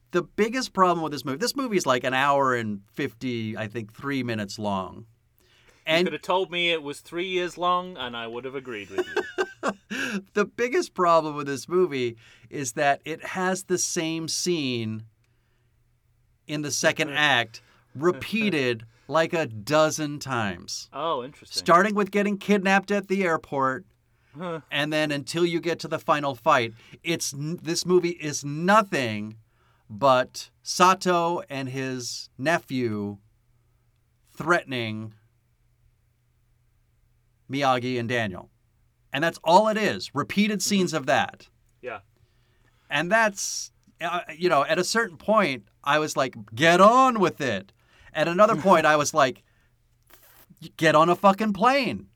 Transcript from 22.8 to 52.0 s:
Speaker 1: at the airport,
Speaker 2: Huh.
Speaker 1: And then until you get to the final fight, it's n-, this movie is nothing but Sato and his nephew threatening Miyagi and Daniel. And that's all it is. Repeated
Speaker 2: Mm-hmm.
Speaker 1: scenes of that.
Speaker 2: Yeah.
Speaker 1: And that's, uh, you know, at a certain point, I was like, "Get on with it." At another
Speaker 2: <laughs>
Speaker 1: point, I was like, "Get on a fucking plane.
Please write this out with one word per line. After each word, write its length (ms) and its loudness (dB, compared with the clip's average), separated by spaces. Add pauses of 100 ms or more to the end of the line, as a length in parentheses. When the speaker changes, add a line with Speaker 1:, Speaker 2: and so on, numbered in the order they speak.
Speaker 1:
at 160 -2
the 160 0
airport, 600 -2 (540)
Speaker 2:
Huh. 220 -8 (100)
Speaker 1:
And 220 -2
then 180 0
until 360 -2
you 140 0
get 200 -2
to 80 -10
the 100 -4
final 360 -2
fight, 400 2 (280)
it's 300 -4
n-, 300 -6
this 240 -4
movie 240 4
is 340 -8
nothing 920 0 (520)
but 600 0 (120)
Sato 840 2
and 200 -8
his 680 -8
nephew 840 -4 (1160)
threatening 800 -4 (2250)
Miyagi 480 0
and 100 -4
Daniel. 420 -4 (600)
And 100 -4
that's 220 -2
all 240 6
it 100 0
is. 360 -4
Repeated 440 0
Speaker 2:
Mm-hmm. 100 -4
Speaker 1:
scenes 240 0
of 140 -4
that. 420 0 (320)
Speaker 2:
Yeah. 200 -12 (880)
Speaker 1:
And 200 -2
that's, 600 -2 (300)
uh, 200 -4 (160)
you 120 2
know, 160 4
at 140 0
a 60 0
certain 320 -2
point, 480 0 (180)
I 160 2
was 180 -4
like, 200 0 (180)
"Get 260 6
on 400 8
with 200 0
it." 320 -4 (400)
At 160 0
another 280 6
Speaker 2:
<laughs> 120 0
Speaker 1:
point, 180 6
I 100 6
was 180 0
like, 280 2 (1300)
"Get 180 4
on 140 8
a 80 4
fucking 360 2
plane. 640 0